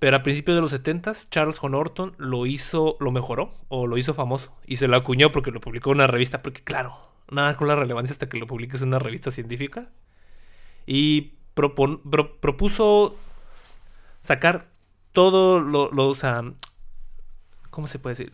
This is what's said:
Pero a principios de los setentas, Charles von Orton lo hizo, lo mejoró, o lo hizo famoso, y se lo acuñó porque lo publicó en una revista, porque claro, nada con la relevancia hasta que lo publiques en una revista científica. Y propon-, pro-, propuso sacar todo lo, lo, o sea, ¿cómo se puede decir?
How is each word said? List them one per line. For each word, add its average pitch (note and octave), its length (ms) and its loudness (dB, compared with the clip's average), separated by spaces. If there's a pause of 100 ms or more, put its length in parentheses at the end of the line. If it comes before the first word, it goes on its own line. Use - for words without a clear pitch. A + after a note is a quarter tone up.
Pero C3+ 160 4
a C3 80 2
principios D3 320 0
de E3+ 40 4
los D3+ 120 0
setentas, E3 580 -6
Charles D#3 300 0
von C3+ 160 -2
Orton F3 420 -4
lo B2+ 280 -4
hizo, D#3 520 0
lo D3 140 0
mejoró, B2 400 -2 (160)
o B2+ 180 -2
lo A#2 120 0
hizo C3 160 0
famoso, C3 380 -4 (140)
y B2+ 100 -6
se B2+ 120 2
lo B2 80 6
acuñó B2+ 340 6
porque C3+ 220 -2
lo A2+ 80 -10
publicó A#2+ 300 -4
en C#3 80 4
una C3+ 100 8
revista, B2+ 300 0
porque C3 260 -12
claro, B2+ 340 -6 (320)
nada C#3+ 260 0
con D3 120 0
la D3 80 4
relevancia B2 360 -2
hasta - 160 -8
que A#2 100 -8
lo A#2 100 -10
publiques B2+ 340 -8
en C3 60 0
una B2+ 100 2
revista B2 320 -6
científica. B2 600 -8 (960)
Y D3 480 2 (200)
propon-, C#3+ 460 0 (100)
pro-, D3+ 300 0
propuso G3+ 720 4 (1080)
sacar E3 440 2 (460)
todo F#3 480 6
lo, C#3+ 320 0
lo, C3+ 160 4
o C#3 80 0
sea, A#2+ 260 -2 (1300)
¿cómo D3+ 160 -10
se C3 140 -10
puede B2 160 -8
decir? - 180 -12